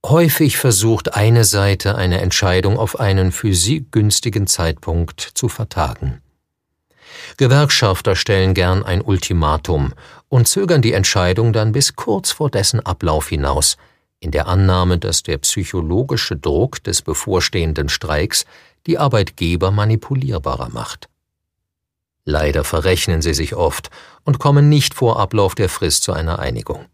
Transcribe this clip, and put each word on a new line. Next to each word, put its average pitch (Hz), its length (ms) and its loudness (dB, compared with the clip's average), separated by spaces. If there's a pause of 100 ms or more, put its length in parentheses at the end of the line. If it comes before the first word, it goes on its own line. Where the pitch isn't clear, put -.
Häufig 160 520 4
versucht 113 560 0
eine 113 300 4
Seite, 98 520 0
eine 90 260 0
Entscheidung 92 560 0
auf - 220 -4
einen 95 320 2
für 101 220 -2
sie 120 380 0
günstigen 107 560 0
Zeitpunkt 82 720 -2
zu - 260 -6
vertagen. - 720 -4 (1160)
Gewerkschafter 123 760 4
stellen 95 380 2
gern 92 300 2
ein 90 180 -2
Ultimatum 78 920 0 (340)
und 123 200 2
zögern 175 340 2
die 110 120 2
Entscheidung 98 600 2
dann 107 180 2
bis 135 240 0
kurz - 360 -4
vor 147 180 -2
dessen 104 300 0
Ablauf 80 500 -2
hinaus, 69 480 0 (420)
in - 120 -8
der 82 160 -2
Annahme, 92 500 2
dass - 260 -4
der 73 160 -4
psychologische 95 960 -2
Druck 78 480 -2
des - 180 -4
bevorstehenden 85 880 -2
Streiks - 560 -2 (420)
die 160 100 0
Arbeitgeber 95 720 0
manipulierbarer 104 1000 -2
macht. - 400 -14 (1120)
Leider 76 400 0
verrechnen 85 580 0
sie 80 120 0
sich 76 220 -4
oft 82 340 -2 (340)
und 143 160 0
kommen 143 300 4
nicht 147 240 2
vor 117 260 0
Ablauf 98 360 0
der 98 140 0
Frist - 340 -2
zu 90 100 -4
einer 78 260 -4
Einigung. - 540 -8